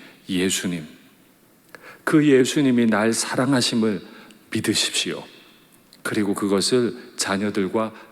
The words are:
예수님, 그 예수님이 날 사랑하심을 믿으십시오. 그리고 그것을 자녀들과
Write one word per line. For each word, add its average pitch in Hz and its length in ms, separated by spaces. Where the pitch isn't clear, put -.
예수님, 90 540
그 151 220
예수님이 127 640
날 110 260
사랑하심을 113 880
믿으십시오. - 720
그리고 104 320
그것을 101 600
자녀들과 101 760